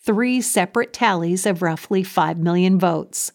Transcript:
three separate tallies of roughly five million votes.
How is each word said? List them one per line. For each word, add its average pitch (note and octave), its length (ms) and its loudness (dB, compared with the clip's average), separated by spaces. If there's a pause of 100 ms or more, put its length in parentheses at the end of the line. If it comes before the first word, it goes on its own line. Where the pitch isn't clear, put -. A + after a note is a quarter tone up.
three B3 400 0
separate G#3 520 -2
tallies F#3 520 0
of F3+ 160 0
roughly F3+ 420 -2
five E3+ 360 -2
million F3+ 400 2
votes. E3+ 560 -2